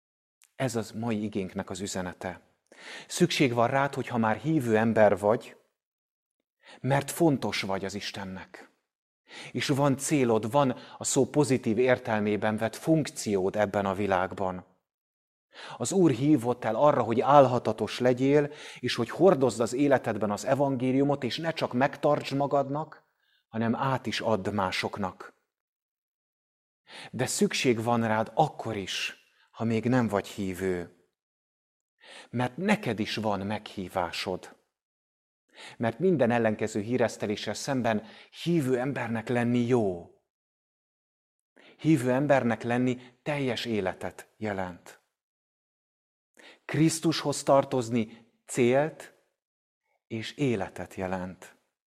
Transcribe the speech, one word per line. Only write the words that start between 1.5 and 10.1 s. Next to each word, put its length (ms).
az 100
üzenete. 600
Szükség 460
van 160
rád, 260
hogyha 240
már 180
hívő 400
ember 420
vagy, 380
mert 300
fontos 520
vagy 220
az 100
Istennek. 760
És 160
van 300
célod, 520